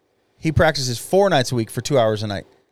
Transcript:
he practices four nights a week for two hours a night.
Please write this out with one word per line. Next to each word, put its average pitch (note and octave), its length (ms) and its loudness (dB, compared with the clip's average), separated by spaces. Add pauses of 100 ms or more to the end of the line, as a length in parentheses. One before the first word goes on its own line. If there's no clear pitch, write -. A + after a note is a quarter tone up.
(380)
he D#3 140 -2
practices D3 460 0
four G3 320 2
nights C#3+ 220 2
a B2+ 40 -4
week A2+ 140 -2
for - 120 -8
two C#3+ 180 -2
hours A2 240 0
a A2 40 -6
night. G2 180 -8 (260)